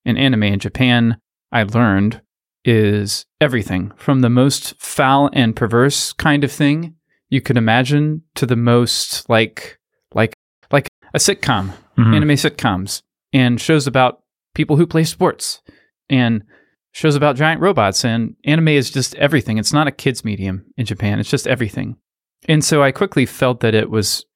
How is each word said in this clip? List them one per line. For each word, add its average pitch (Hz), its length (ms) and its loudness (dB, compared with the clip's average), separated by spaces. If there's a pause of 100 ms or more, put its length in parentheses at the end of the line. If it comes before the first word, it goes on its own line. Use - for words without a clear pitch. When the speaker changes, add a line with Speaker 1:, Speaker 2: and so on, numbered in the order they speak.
Speaker 1:
And 120 140 0
anime 131 240 2
in 101 160 0
Japan, 120 580 0 (340)
I 113 120 0
learned, 104 580 0 (420)
is 104 640 0 (160)
everything 104 560 -2
from 135 240 0
the 123 80 4
most 127 500 0
foul 139 540 0
and 113 220 0
perverse 120 580 0
kind 143 300 0
of 135 80 -2
thing 156 440 -2 (340)
you 131 120 0
could 123 160 -2
imagine 135 640 0 (140)
to - 100 -2
the 120 100 0
most, 120 720 0
like, - 520 -2 (340)
like, 110 200 0 (380)
like 139 160 0 (280)
a - 20 0
sitcom, 110 540 0 (260)
Speaker 2:
Mm-hmm. 113 160 4
Speaker 1:
anime 104 160 2
sitcoms, 123 720 -2 (320)
and 123 260 2
shows 147 280 0
about 127 340 0 (320)
people 151 240 0
who 170 100 4
play 165 160 0
sports, - 580 -4 (480)
and 117 340 0 (480)
shows 151 240 0
about 143 200 2
giant 156 240 0
robots, 135 460 0
and 113 300 -2 (100)
anime 160 240 2
is 143 220 2
just - 240 -6
everything. 135 420 0
It's 104 160 -2
not 147 140 0
a 110 40 -2
kid's - 320 -4
medium 98 400 -6 (140)
in 120 80 -4
Japan. 104 340 -4
It's 107 100 -6
just - 180 -2
everything. 113 500 -6 (500)
And 156 160 2
so 151 200 2
I 135 80 2
quickly 151 340 -2
felt 123 360 -2
that 110 120 0
it 110 160 0
was - 360 -4 (100)